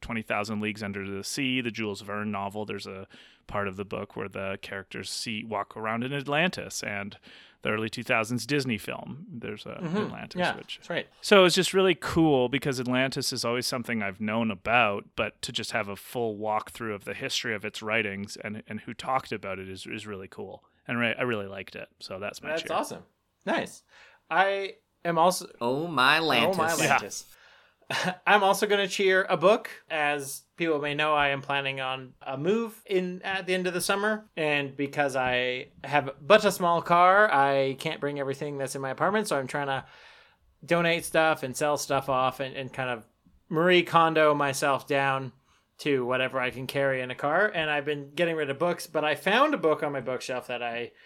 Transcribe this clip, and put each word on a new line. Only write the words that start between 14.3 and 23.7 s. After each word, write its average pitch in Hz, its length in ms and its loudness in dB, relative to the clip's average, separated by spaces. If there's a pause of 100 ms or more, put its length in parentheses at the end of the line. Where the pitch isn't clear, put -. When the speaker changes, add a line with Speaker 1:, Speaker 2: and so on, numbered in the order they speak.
Speaker 1:
about, 107 540 2 (120)
but 110 260 -4
to - 100 -6
just 113 200 -6
have 107 160 -2
a 101 80 -8
full 113 400 -4
walkthrough 107 580 -4
of 98 120 -10
the 101 80 -6
history 123 400 -4
of 101 100 -6
its 107 160 -8
writings 104 640 -2
and, 107 240 -10
and 107 120 -10
who - 120 -12
talked 127 400 -4
about 98 260 -8
it 95 120 -12
is, 95 160 -14
is 113 200 -10
really 95 220 -10
cool. 101 340 -14 (240)
And 123 120 -4
re-, 120 200 0
I - 40 -4
really 110 240 -2
liked 98 300 -12
it. - 120 -12 (120)
So 95 180 -12
that's 101 240 -10
my - 80 -8
Speaker 2:
That's 165 120 -4
Speaker 1:
cheer. 165 140 -4
Speaker 2:
awesome. 185 260 -6 (440)
Nice. - 360 -4 (460)